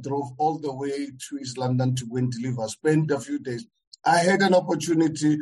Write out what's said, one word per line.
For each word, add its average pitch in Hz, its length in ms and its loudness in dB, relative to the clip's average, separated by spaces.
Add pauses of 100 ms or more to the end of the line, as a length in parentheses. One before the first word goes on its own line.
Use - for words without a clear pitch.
drove 139 280 -4 (100)
all 151 220 0
the 143 120 -4
way 139 180 -6 (160)
to 131 340 -12
East 123 180 -10
London 127 380 2
to - 100 -6
go 127 120 -4
and 127 120 0
deliver. 117 380 -4
Spent 156 420 2
a 139 80 2
few 143 220 -6
days. 120 260 -8 (400)
I 165 120 4
had 190 240 4
an 185 120 4
opportunity 160 880 2